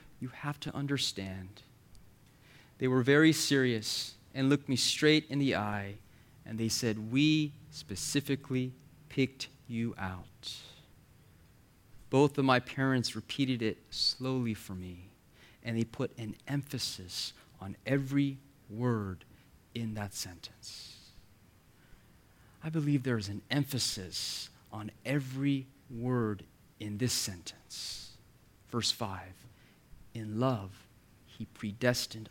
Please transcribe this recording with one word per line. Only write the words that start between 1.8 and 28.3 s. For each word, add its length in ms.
They 80
were 160
very 300
serious 800
and 160
looked 200
me 60
straight 540
in 80
the 180
eye, 420
and 100
they 120
said, 420
"We 420
specifically 1040
picked 380
you 300
out." 640
Both 260
of 80
my 140
parents 560
repeated 480
it 160
slowly 640
for 220
me, 340
and 120
they 100
put 340
an 160
emphasis 880
on 160
every 500
word 560
in 220
that 180
sentence. 840
I 60
believe 320
there 160
is 120
an 200
emphasis 1040
on 200
every 640
word 540
in 200
this 140
sentence. 960